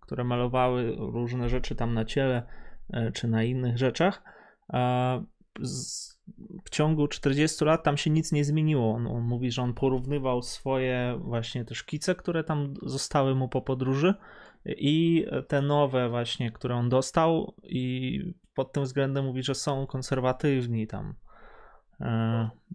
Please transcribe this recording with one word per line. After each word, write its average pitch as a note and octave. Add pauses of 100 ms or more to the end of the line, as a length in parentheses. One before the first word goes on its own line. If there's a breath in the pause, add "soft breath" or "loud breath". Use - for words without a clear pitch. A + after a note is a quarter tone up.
które B2
malowały B2
różne A#2+
rzeczy B2
tam A#2
na A2
ciele, B2+ (460 soft breath)
e, A#2
czy A#2
na A2+
innych B2
rzeczach, E3 (500 loud breath)
e, B2 (360)
z-, - (520)
w -
ciągu D3+
czterdziestu D3
lat D#3+
tam C#3+
się D3+
nic D#3
nie D3
zmieniło. D3
On, A#2
on A#2+
mówi, A#2+
że B2+
on B2
porównywał C3
swoje B2+
właśnie A#2+
te A2+
szkice, -
które E3
tam C#3+
zostały C3+
mu C3
po B2
podróży, C3+ (520 loud breath)
i E3 (220)
te C#3
nowe C#3
właśnie, A#2+
które B2
on A#2+
dostał, D#3+
i B2+ (340)
pod -
tym C#3+
względem C3+
mówi, C3
że C3
są C3+
konserwatywni B2+
tam. G2+ (840 soft breath)
E, A2+ (240)